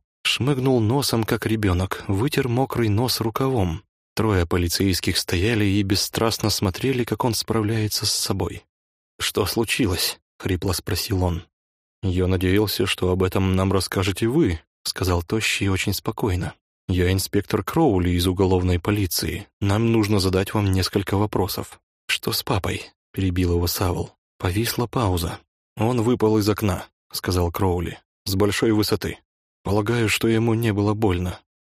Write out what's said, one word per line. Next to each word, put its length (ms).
Шмыгнул 560
носом, 440
как 220
ребёнок, 600
вытер 420
мокрый 400
нос 320
рукавом. 640
Трое 320
полицейских 680
стояли 480
и 180
бесстрастно 680
смотрели, 520
как 220
он 100
справляется 720
с 60
собой. 520
«Что 280
случилось?» — 760
хрипло 340
спросил 520
он. 200
«Я 240
надеялся, 600
что 240
об 120
этом 320
нам 180
расскажете 540
вы», — 340
сказал 380
Тощий 460
очень 260
спокойно. 600
«Я 240
инспектор 500
Кроули 480
из 160
уголовной 540
полиции. 640
Нам 320
нужно 260
задать 340
вам 200
несколько 440
вопросов». 640
«Что 240
с 100
папой?» — 480
перебил 420
его 140
Савол. 440
Повисла 480
пауза. 520
«Он 260
выпал 360
из 100
окна», — 380
сказал 400
Кроули, — 480
«с 80
большой 380
высоты. 460
Полагаю, 460
что 180
ему 280
не 180
было 220
больно». 440